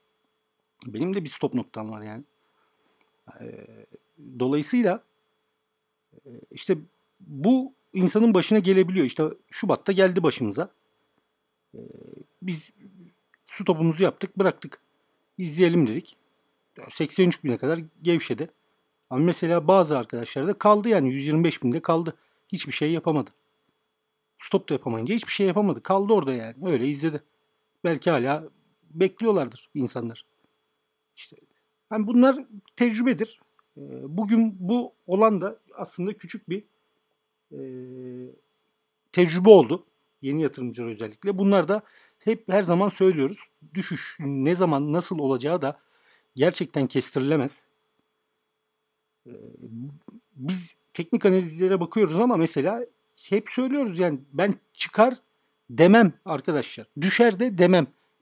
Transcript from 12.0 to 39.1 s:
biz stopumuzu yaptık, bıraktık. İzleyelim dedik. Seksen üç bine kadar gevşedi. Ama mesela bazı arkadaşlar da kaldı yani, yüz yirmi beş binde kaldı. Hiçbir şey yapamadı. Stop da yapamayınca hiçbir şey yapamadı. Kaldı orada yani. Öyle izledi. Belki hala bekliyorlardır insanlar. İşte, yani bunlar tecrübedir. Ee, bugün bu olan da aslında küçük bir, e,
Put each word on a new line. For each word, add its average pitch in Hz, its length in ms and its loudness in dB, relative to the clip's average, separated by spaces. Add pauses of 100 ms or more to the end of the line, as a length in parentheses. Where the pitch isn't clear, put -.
biz 175 300 -8 (760)
stopumuzu 165 580 0
yaptık, 185 360 -4
bıraktık. - 420 -2 (560)
İzleyelim 170 500 2
dedik. 123 300 -8 (720)
Seksen 170 380 0
üç - 160 -2
bine 123 140 -2
kadar 160 220 -2 (220)
gevşedi. 160 480 -2 (600)
Ama 131 160 0
mesela 170 420 0
bazı 170 300 4
arkadaşlar 123 500 -6
da 202 60 -2
kaldı 214 360 2
yani, 143 240 2
yüz 139 120 -6
yirmi 156 180 2
beş - 200 -2
binde 131 180 -2
kaldı. 165 360 -2 (300)
Hiçbir 156 240 -10
şey 156 200 -2
yapamadı. 156 380 -2 (1080)
Stop - 320 -4
da 156 40 -2
yapamayınca 123 420 -4
hiçbir - 160 -8
şey 196 160 -2
yapamadı. 190 360 -2
Kaldı 202 300 0
orada 139 200 0
yani. 117 220 -10 (100)
Öyle 135 220 0
izledi. 147 360 -4 (600)
Belki 170 280 -2
hala 143 380 -2 (340)
bekliyorlardır 185 920 -2
insanlar. 117 520 -8 (880)
İşte, - 200 -20 (560)
yani 214 160 -4
bunlar 262 380 4 (300)
tecrübedir. 233 640 -2 (380)
Ee, 139 40 -20 (360)
bugün 220 420 2
bu 233 340 -4 (140)
olan 196 340 2
da 196 180 -8 (160)
aslında 185 380 -8
küçük 202 360 -16
bir, 196 140 -6 (880)
e, 143 80 -16 (1500)